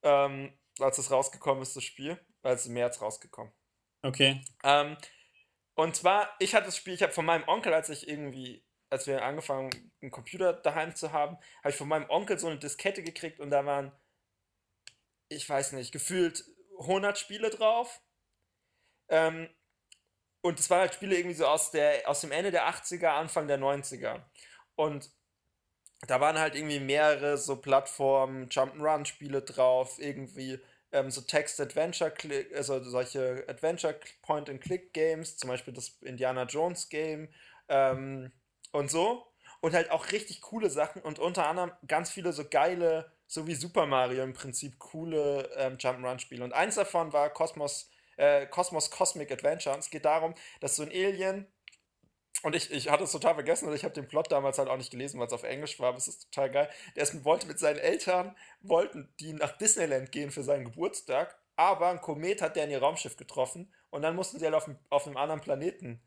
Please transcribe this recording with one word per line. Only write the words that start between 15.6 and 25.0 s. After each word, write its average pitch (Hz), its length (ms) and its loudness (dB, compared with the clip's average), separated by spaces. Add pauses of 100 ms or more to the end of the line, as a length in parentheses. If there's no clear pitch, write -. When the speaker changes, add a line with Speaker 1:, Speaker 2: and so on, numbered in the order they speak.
Speaker 1:
nicht, 127 180 -8
gefühlt 175 540 0 (320)
hundert 190 400 0
Spiele 214 320 -4
drauf. 220 520 2 (1080)
Ähm, 165 400 2 (920)
und 170 200 0
es - 80 0
waren 180 100 6
halt 180 140 2
Spiele 190 240 0
irgendwie 175 180 -2
so 156 100 2
aus 151 260 4
der, 147 360 4
aus 143 140 0
dem 147 100 -6
Ende 175 200 0
der 156 160 2
achtziger, 165 480 0
Anfang 156 340 -2
der 139 80 4
neunziger. 135 680 -2 (500)
Und 147 360 -2 (960)